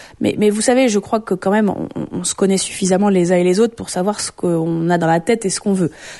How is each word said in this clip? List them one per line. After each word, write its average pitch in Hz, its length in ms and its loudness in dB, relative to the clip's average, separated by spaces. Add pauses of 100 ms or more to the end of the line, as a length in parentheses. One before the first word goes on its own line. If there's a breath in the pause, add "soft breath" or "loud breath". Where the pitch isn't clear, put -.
(220 loud breath)
mais, 208 160 0
mais 208 120 2
vous 208 120 0
savez, 254 260 4
je 208 120 2
crois 214 200 -2
que 208 160 -4
quand 190 160 -2
même, 214 180 2
on, - 260 -4
on, - 240 -6
on 180 40 -6
se - 100 -4
connaît 190 240 2
suffisamment 190 520 0
les 180 220 2
uns 185 40 4
et 180 80 4
les 180 160 2
autres 233 160 2
pour 185 140 -12
savoir 202 300 -2
ce - 120 -8
qu'on 165 580 -2
a 175 80 2
dans 165 80 0
la 165 140 4
tête 233 260 0
et 190 40 -2
ce - 100 -4
qu'on 202 140 0
veut. 185 180 0 (280 loud breath)